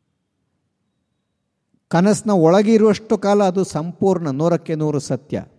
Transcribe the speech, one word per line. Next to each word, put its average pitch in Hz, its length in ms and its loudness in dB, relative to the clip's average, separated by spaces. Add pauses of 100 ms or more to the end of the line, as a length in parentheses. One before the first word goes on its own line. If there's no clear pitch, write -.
(1900)
ಕನಸಿನ 190 420 0
ಒಳಗೆ 196 440 4
ಇರುವಷ್ಟು 214 440 2
ಕಾಲ 202 240 0
ಅದು 185 220 0
ಸಂಪೂರ್ಣ 170 640 -4
ನೂರಕ್ಕೆ 160 460 -2
ನೂರು 151 240 -2
ಸತ್ಯ. 117 460 -8 (140)